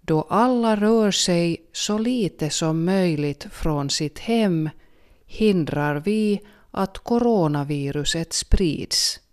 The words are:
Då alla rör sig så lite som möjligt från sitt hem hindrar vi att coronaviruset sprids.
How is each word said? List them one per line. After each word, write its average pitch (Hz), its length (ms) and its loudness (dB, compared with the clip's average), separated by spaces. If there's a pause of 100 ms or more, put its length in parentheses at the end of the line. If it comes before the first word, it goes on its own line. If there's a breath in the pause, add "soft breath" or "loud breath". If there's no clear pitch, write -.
Då 156 200 0
alla 233 540 2
rör 214 360 2
sig 170 460 0 (140)
så - 260 -4
lite 220 520 -2
som 160 360 -2
möjligt 170 640 0
från 147 380 -2
sitt 147 300 -4
hem 190 500 0 (560 soft breath)
hindrar 147 720 0
vi 208 460 0 (300 loud breath)
att - 260 -4
coronaviruset 151 1400 0
sprids. - 840 0 (140)